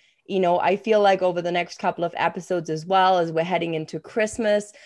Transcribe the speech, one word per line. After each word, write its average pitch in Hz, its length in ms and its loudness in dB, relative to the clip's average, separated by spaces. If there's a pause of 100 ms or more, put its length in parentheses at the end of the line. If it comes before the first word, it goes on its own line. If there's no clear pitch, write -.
(280)
you 190 120 -2
know, 175 200 2
I 185 160 2
feel 214 260 2
like 196 220 4
over 175 180 0
the 170 100 -4
next 175 280 -4
couple 175 240 -4
of 170 120 -4
episodes 170 540 -4
as 156 160 -6
well, 190 320 4
as 165 140 0
we're 160 120 0
heading 170 300 -2
into 156 260 -6
Christmas, 214 720 -2 (140)